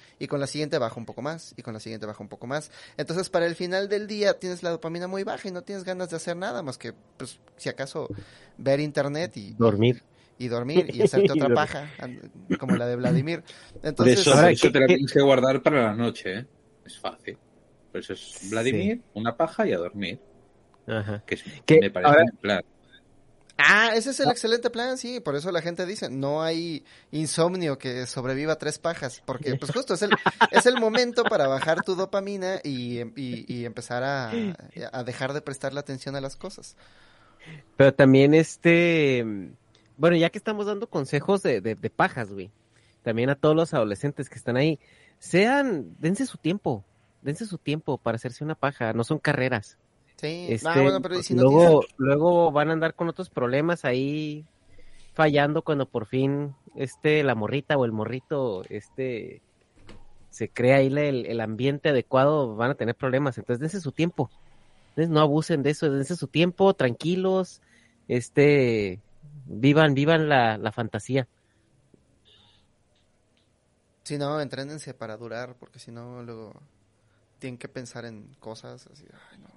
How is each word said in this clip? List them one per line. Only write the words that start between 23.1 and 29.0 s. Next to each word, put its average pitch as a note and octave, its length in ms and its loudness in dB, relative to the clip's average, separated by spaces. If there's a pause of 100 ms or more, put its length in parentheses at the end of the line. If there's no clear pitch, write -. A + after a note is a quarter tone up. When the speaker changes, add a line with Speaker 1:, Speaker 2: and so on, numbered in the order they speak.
Speaker 1:
Ah, G3+ 360 6
ese A#3 140 -2
es C4 100 -4
el C#4 80 2
Speaker 2:
Ah. - 20 4
Speaker 1:
excelente A#3+ 400 -2
plan, B3+ 280 -4
sí, B3 200 -10
por C#3+ 160 -4
eso D#3 160 -4
la E3+ 100 -2
gente E3+ 240 -6
dice, F#3+ 260 -8
no C#3 340 -2
hay E3 400 -4 (260)
insomnio D#3+ 680 -2
que B2+ 300 -6
sobreviva C3+ 500 -4
tres D3+ 220 -6
pajas, E3 480 -8